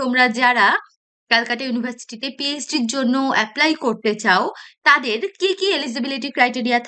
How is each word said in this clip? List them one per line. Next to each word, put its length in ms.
তোমরা 240
যারা 280
ক্যালকাটা 340
ইউনিভার্সিটিতে 600
পিএইচডির 500
জন্য 280
অ্যাপ্লাই 360
করতে 260
চাও 200
তাদের 360
কি 120
কি 80
এলিজিবিলিটি 580
ক্রাইটেরিয়া 520